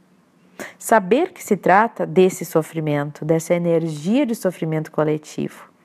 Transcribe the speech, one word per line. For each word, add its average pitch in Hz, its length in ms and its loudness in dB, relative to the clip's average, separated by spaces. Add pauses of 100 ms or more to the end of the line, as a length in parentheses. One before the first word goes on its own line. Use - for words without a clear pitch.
(800)
Saber 226 540 2
que - 100 -20
se 208 140 0
trata 185 480 2
desse 185 400 2
sofrimento, 151 800 -4
dessa 165 300 0
energia 170 720 0
de 226 80 -2
sofrimento 160 580 -4
coletivo. - 800 -4 (140)